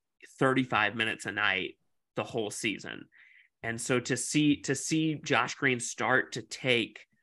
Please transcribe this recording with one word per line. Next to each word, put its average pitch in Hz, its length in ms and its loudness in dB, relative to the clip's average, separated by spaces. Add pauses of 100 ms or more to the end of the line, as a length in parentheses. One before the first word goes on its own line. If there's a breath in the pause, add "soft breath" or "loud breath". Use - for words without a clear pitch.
(380)
thirty-five 127 580 2
minutes 110 300 -2
a 98 60 -6
night 95 440 -2 (380)
the 107 100 -2
whole 107 260 -4
season. - 560 -6 (560 soft breath)
And 113 180 -4
so 123 200 2
to 123 160 -2
see, 147 460 2
to 139 120 0
see 156 500 0
Josh 123 300 2
Green 127 260 0
start 120 520 0
to 113 100 -8
take - 580 0 (220)